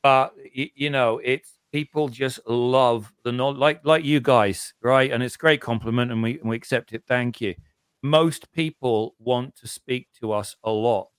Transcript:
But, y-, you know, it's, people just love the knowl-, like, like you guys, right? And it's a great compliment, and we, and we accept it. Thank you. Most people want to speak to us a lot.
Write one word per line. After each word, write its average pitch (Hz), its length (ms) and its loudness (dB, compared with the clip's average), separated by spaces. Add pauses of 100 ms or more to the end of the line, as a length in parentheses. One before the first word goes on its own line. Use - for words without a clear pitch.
But, 135 320 4 (220)
y-, 135 180 -6
you 143 140 -4
know, 123 340 0
it's, 127 360 -4 (120)
people 147 380 -4
just 127 400 -6
love 120 640 2 (120)
the 120 80 -4
knowl-, 131 220 -2
like, 143 300 0
like 156 200 2
you 143 160 2
guys, 113 600 2
right? 131 320 2
And 117 100 -2
it's 123 120 -6
a - 40 -20
great 156 220 2
compliment, 117 500 -2
and 113 120 -2
we, 120 180 -4
and 113 80 -4
we 113 80 -2
accept 117 380 -6
it. 113 120 -12
Thank 123 360 -2
you. 95 120 -4 (480)
Most 156 500 2
people 123 640 -2
want 123 380 -4
to 117 120 -20
speak - 400 -8 (120)
to 110 120 -4
us 104 320 -4
a 110 60 -2
lot. 110 380 0 (100)